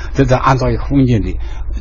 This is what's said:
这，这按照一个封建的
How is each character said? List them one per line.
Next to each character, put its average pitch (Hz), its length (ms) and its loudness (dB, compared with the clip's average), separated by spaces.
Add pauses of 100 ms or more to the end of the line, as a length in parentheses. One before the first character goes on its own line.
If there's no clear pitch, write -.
(140)
这， 135 120 2
这 123 100 2
按 135 220 2
照 123 120 0
一 113 80 0
个 - 60 -4
封 139 220 2
建 120 160 2
的 90 140 -2 (460)